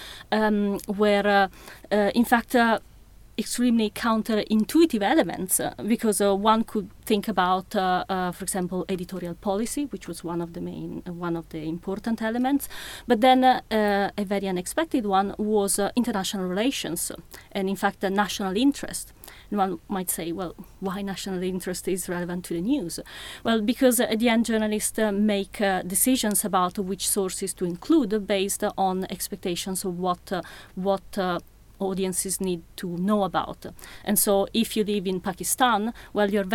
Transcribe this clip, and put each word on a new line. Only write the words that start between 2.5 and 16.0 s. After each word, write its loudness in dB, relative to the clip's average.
uh, 4
extremely 2
counterintuitive 2
elements, 2
uh, -2
because, 2
uh, 4
one 4
could -6
think 0
about, 0
uh, 2
uh, -2
for -10
example, -2
editorial -6
policy, -4
which -12
was -10
one -4
of -8
the -10
main, -8
uh, -10
one -4
of -8
the -10
important -4
elements. -2
But 2
then, 8
uh, 6
uh, 2
a 0
very -2
unexpected -2
one 2
was, 2
uh, 2
international 0